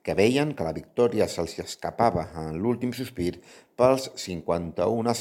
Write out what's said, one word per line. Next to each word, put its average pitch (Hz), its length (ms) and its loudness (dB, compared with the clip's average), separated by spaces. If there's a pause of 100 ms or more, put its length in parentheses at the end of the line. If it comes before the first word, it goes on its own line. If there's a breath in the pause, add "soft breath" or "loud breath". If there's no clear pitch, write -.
que 82 140 -2
veien 131 400 4
que - 80 -4
la 80 160 -4
victòria 110 480 2
se'ls - 400 -6
escapava 87 640 0 (160)
en 80 180 -4
l'últim 120 320 -2
sospir 90 460 -6 (340 loud breath)
pels 131 400 4
cinquanta-un 87 960 -2
a 117 100 -2